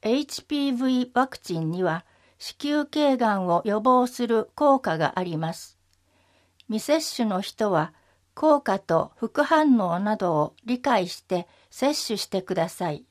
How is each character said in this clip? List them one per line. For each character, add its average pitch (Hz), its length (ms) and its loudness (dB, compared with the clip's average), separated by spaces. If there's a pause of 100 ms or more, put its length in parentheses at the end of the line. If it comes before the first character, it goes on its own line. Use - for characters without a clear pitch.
エ 226 160 0
イ 294 80 -2
チ - 180 -14
ピ 277 280 -2
ー 247 40 -2
ブ 262 140 -2
イ 254 240 0
ワ 254 140 2
ク - 120 -16
チ 170 200 -6
ン 160 100 -4
に 180 140 -4
は 170 200 -2 (360)
子 - 240 -16
宮 294 220 0
頸 294 300 2
が 226 200 2
ん 185 120 -2
を 170 160 2
予 208 160 0
防 254 280 4
す 247 200 -6
る 226 280 0
効 277 240 4
果 165 180 -2
が 156 220 0
あ 185 40 -2
り 170 140 -4
ま 160 160 -4
す。 - 240 -18 (920)
未 214 120 -4
接 311 360 -2
種 240 100 0
の 196 160 -2
人 208 300 -2
は 160 220 0 (400)
効 302 260 4
果 196 200 -2
と - 360 0
副 233 280 -2
反 302 340 4
応 175 220 0
な 208 180 0
ど 175 160 0
を 151 220 0 (100)
理 247 160 -4
解 220 260 2
し - 140 -12
て 175 260 -4 (220)
接 285 240 -2 (140)
種 214 100 -4
し - 80 -6
て 190 160 -4
く 190 140 -4
だ 170 120 0
さ 170 240 -6
い。 143 200 -10